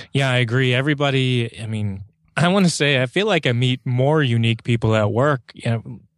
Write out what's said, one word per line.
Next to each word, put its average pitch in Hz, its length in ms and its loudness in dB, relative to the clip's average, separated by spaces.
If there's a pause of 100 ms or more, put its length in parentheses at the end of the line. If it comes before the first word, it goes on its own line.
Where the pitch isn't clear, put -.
(120)
Yeah, 139 160 0
I 123 100 2
agree. 123 360 0
Everybody, 131 880 -2
I 110 40 -10
mean, 104 360 -6 (340)
I 160 120 4
wanna 190 200 4
say, 143 320 2
I 127 60 0
feel 180 220 -2
like 170 180 0
I 131 60 2
meet 127 320 0
more 135 400 0
unique 117 400 0
people 113 320 0
at 104 160 0
work, 131 420 -2
you - 160 -6
know, 117 300 -6 (180)